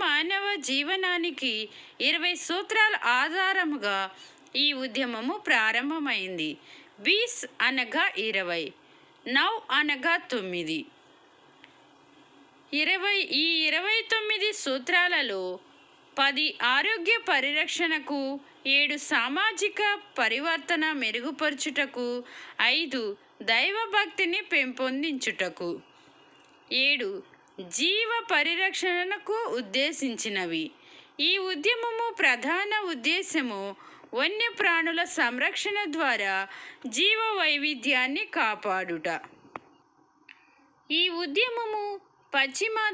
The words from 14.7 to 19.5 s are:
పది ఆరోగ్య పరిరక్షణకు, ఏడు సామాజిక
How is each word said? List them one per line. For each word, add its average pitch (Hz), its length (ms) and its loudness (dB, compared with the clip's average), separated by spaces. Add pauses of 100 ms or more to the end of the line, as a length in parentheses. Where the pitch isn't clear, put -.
పది 277 260 2 (280)
ఆరోగ్య 392 420 2 (140)
పరిరక్షణకు, 302 880 0 (560)
ఏడు 294 220 2 (140)
సామాజిక 339 680 0 (400)